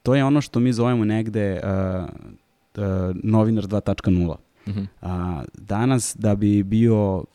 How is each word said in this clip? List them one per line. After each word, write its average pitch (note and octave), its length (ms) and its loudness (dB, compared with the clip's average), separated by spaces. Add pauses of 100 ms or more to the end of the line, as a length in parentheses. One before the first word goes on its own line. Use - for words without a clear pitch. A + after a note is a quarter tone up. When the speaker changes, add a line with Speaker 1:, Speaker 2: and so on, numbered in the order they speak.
Speaker 1:
to B2+ 120 2
je C#3 100 2
ono C#3+ 160 2
što B2 200 -2
mi B2+ 120 2
zovemo A#2 320 2
negde, G#2+ 580 -2
a, F#2+ 440 -2 (720)
a, F#2+ 380 -2
novinar A2 520 2
dva G2 140 -2
tačka - 300 -2
nula. F2 260 2 (300)
Speaker 2:
Mhm. G2 160 -6 (200)
Speaker 1:
A, F2 400 -6 (120)
danas, A#2 640 -2
da G#2+ 160 2
bi G#2 280 2
bio G#2 640 2 (100)